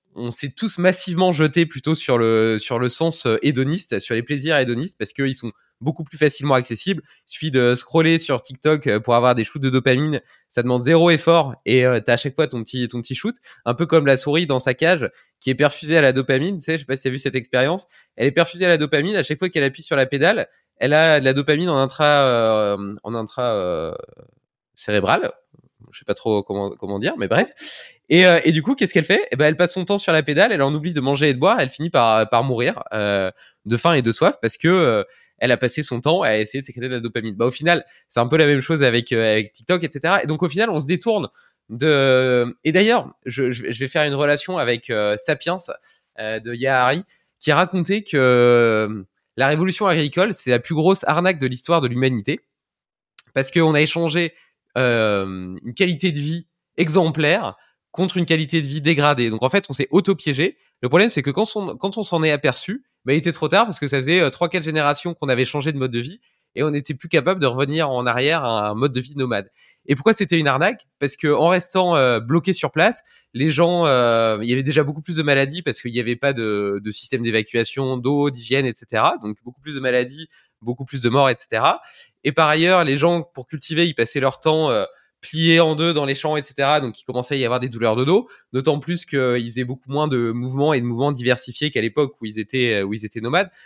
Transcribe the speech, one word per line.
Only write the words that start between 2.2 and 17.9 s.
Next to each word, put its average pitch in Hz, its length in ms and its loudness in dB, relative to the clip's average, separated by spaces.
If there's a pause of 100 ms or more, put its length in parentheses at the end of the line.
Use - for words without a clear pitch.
sur 120 180 -4
le 123 100 -2
sens, 160 380 -4
euh, 113 160 2
hédoniste, 135 560 -2
sur - 160 -6
les 117 80 -2
plaisirs 147 360 -4
hédonistes, 127 380 -2
parce - 160 -8
qu'ils 135 220 -2
sont 117 160 -10 (300)
beaucoup 135 240 -4
plus 147 140 -18
facilement 143 360 0
accessibles. 127 480 -4 (240)
Il - 60 -20
suffit 156 180 -8
de 123 240 4
scroller 165 440 2
sur 139 220 -2
TikTok, 151 460 -2
euh, 107 140 2
pour 117 160 2
avoir 123 180 4
des 117 80 0
shoots 143 180 -8
de 135 100 0
dopamine. 131 500 2 (300)
Ça 120 120 -2
demande 123 220 0
zéro 165 260 6
effort 156 460 2 (100)
et, 127 180 4
euh, 123 160 2
t'as 120 120 0
à 117 40 4
chaque 135 200 -6
fois 156 100 0
ton 120 160 -8
petit, 123 240 -6
ton 120 160 -8
petit 123 140 -8
shoot. 233 180 -6 (300)
Un 120 100 0
peu 160 120 -2
comme 156 200 4
la 135 100 6
souris 151 300 -2
dans 131 140 0
sa 127 140 -2
cage 156 360 0 (300)
qui 131 100 -2
est 127 60 0
perfusée 147 420 0
à - 20 6
la 135 120 6
dopamine. 139 460 -2
Tu 143 60 -14
sais, 160 100 -4
je 160 60 -4
sais 139 40 -16
pas 131 120 -4
si 135 60 -16
t'as 135 80 -2
vu 135 80 -6
cette 135 160 -6
expérience. 131 520 -2 (280)